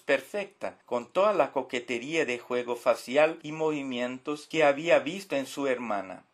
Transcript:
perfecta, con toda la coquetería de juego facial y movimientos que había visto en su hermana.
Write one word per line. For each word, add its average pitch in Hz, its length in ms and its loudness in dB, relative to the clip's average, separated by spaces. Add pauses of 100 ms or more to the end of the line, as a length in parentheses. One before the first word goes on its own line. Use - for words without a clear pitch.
perfecta, 143 800 -4
con 120 260 -4
toda 202 220 4
la 147 180 2
coquetería 131 720 -2
de 120 140 -2
juego 123 380 -2
facial 135 640 2
y 151 100 -10
movimientos 139 920 -4
que 160 180 2
había 147 360 6
visto 156 360 -6
en 135 120 -2
su 143 180 -6
hermana. 101 580 -4 (100)